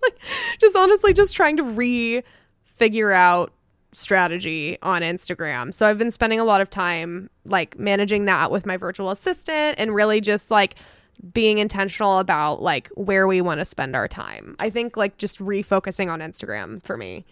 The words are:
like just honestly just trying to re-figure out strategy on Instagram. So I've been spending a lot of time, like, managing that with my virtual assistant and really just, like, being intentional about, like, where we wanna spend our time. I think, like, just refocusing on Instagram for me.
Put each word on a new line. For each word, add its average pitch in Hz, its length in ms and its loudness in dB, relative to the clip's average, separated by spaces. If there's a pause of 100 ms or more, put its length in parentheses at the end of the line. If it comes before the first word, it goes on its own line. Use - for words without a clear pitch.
like 508 160 0 (400)
just 427 160 8
honestly 392 380 6
just 392 240 4
trying 311 220 2
to 320 40 2
re-figure 233 1500 -2
out 180 400 6 (400)
strategy 165 880 -2
on 175 200 -2
Instagram. 160 720 -6
So 220 120 2
I've 214 120 2
been 226 120 -2
spending 220 300 0
a 226 40 0
lot 202 180 4
of 190 80 -4
time, 175 580 -4 (160)
like, 185 340 -2
managing 202 460 0
that 165 260 2
with 180 140 -2
my 185 140 -4
virtual 185 320 -6
assistant 302 680 -4
and 220 160 -2
really 214 280 2
just, 208 280 -2
like, 202 260 2 (580)
being 214 240 4
intentional 196 600 0
about, 151 440 0
like, 151 320 -2
where 190 320 2
we 185 160 2
wanna 170 240 -2
spend 135 280 -6
our 113 140 -2
time. 52 500 -14
I 220 120 -4
think, 233 260 -6
like, 202 220 -2
just - 200 -8
refocusing 196 720 -4
on 165 100 -6
Instagram 113 640 -10
for - 140 -8
me. 95 360 -12